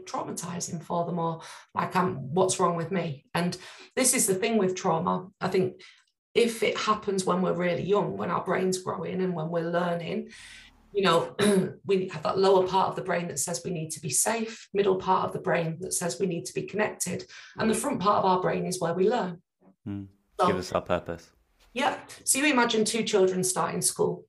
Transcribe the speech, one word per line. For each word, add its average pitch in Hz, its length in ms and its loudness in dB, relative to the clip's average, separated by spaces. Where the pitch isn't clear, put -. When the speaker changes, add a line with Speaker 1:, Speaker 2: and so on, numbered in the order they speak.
Speaker 1:
traumatizing 175 800 -8
for 175 240 -2
them, 175 120 -4
or 165 220 -2
like, - 220 -2
"I'm, 180 200 2
what's 185 260 2
wrong 170 160 2
with 165 140 -4
me?" 165 420 -4
And 175 240 0
this 254 160 4
is 254 140 2
the 190 80 2
thing 226 240 2
with 185 160 2
trauma. 180 520 -2
I 185 80 -2
think - 320 0
if 226 280 2
it - 140 2
happens 202 480 0
when 180 180 2
we're 170 120 2
really 175 280 0
young, 185 360 0
when 202 120 -4
our - 140 -2
brain's 185 340 0
growing 175 440 -4
and 180 120 0
when 160 140 -4
we're 170 220 -2
learning, 170 580 -2
you 202 100 0
know, 170 360 4
<clears throat> 196 480 2
we 190 220 2
have - 140 -10
that - 160 0
lower 190 280 6
part 185 220 2
of - 80 -6
the 165 60 -4
brain 175 260 -2
that - 100 -6
says 170 260 -4
we 180 60 -4
need 160 200 -6
to - 100 -10
be 151 100 -6
safe, - 640 -2
middle 196 220 4
part 185 300 2
of - 60 -6
the - 60 -6
brain 165 420 0
that 185 120 -8
says 170 280 -2
we 190 60 2
need 170 200 -4
to - 80 -12
be - 80 -4
connected, - 640 -4
and 220 120 2
the 220 40 2
front - 260 -2
part 202 180 4
of - 60 2
our 185 160 4
brain 156 260 -2
is 180 140 -4
where 170 140 0
we 190 140 2
learn. 214 320 -2
Speaker 2:
Mm. 101 180 -6
Speaker 1:
So - 80 4
Speaker 2:
Give 95 100 4
us 90 160 -6
our 90 100 2
purpose. - 480 -2
Speaker 1:
Yeah. 285 240 0
So - 140 0
you 294 80 2
imagine 233 380 4
two 226 200 0
children 185 400 4
starting 175 380 -2
school. - 460 -2